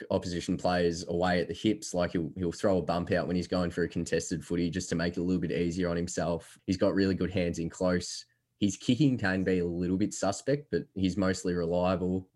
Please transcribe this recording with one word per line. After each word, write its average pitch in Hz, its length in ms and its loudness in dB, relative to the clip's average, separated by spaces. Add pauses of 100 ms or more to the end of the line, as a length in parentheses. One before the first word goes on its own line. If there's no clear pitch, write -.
(120)
opposition 90 440 0
players 87 520 2
away 90 340 2
at 80 60 -2
the 82 80 -6
hips. - 380 0
Like, 87 180 0
he'll, 80 260 -2
he'll 87 140 -2
throw 90 260 2
a 82 60 2
bump 85 280 -2
out 85 140 2
when 87 100 -2
he's 87 120 0
going 90 240 0
for 87 120 0
a 82 60 0
contested 85 560 -2
footy 85 240 0
just 90 200 -4
to 87 60 -2
make 87 220 -2
it 85 40 -2
a - 20 0
little 90 180 0
bit 85 100 -2
easier 87 380 0
on 85 80 -2
himself. 85 600 -4 (100)
He's 95 100 0
got 98 160 4
really 95 220 4
good 90 160 -2
hands 87 260 0
in 82 120 -2
close. - 560 -2 (340)
His 101 180 0
kicking 127 400 2
can 95 260 0
be 92 160 2
a 87 60 0
little 87 320 0
bit 101 160 0
suspect, 135 580 -2
but 78 120 0 (100)
he's 92 240 0
mostly 92 380 0
reliable. 90 800 0